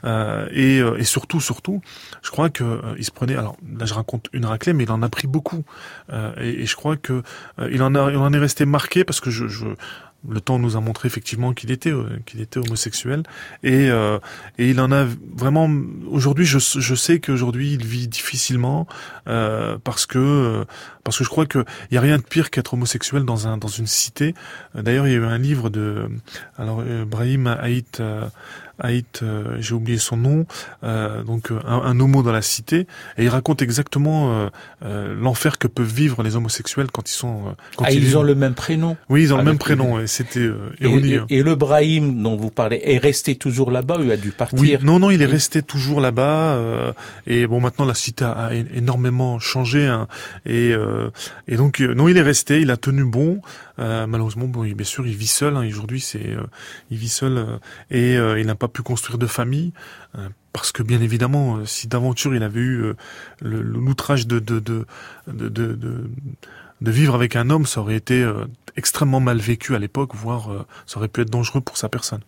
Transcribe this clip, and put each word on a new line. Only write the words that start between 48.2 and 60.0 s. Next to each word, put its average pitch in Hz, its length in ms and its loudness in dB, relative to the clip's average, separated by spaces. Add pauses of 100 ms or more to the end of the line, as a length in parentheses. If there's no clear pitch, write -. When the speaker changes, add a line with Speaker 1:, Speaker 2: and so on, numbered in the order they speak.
Speaker 1:
a, 117 60 0
a 113 220 -4
é-, 117 220 -2
énormément 123 640 0
changé, 131 480 0
hein, 113 200 0 (380)
et, 117 280 2
euh, 110 360 0 (380)
et 120 80 -2
donc, 135 260 2
euh, 123 140 2
non, 143 140 6
il 180 80 8
est 170 40 8
resté, 147 400 4
il 143 80 4
a 123 80 2
tenu 135 280 2
bon. 151 360 2 (380)
Euh, 113 280 -2
malheureusement, 113 380 -2
bon, 120 180 -4
il, 107 100 -4
bien 101 120 -6
sûr, 127 200 -6
il 113 100 -4
vit 107 120 -6
seul, 147 280 0
hein, 120 120 0
aujourd'hui, 107 340 -6
c'est, 107 280 -8
euh, 110 120 -6 (480)
il 117 80 -6
vit 113 120 -6
seul, 131 280 0
euh, 113 80 -2 (460)
et, 123 260 4
euh, 110 220 2
il 110 80 0
n'a 110 80 0
pas 120 120 -2
pu 120 140 -6
construire 120 380 -4
de 120 80 0
famille, 139 440 -2 (460)